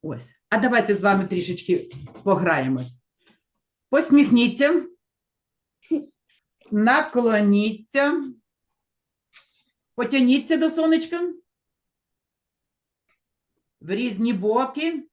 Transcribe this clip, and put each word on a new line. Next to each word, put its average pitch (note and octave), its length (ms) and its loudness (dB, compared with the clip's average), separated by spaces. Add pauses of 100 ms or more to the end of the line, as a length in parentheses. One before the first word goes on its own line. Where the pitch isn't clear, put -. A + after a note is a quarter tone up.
Ось. C3+ 320 -12 (160)
А A3 80 0
давайте A3 360 2
з F#3 80 -2
вами F#3+ 240 2
трішечки F3+ 640 -4 (340)
пограємось. D3 760 -2 (880)
Посміхніться. C#4 960 4 (1800)
Наклоніться. A3+ 1500 0 (1700)
Потяніться B3+ 600 0
до D#4+ 140 0
сонечка. D#4+ 600 -2 (2500)
В F3 140 -8
різні A3+ 380 -2
боки. B3+ 800 -2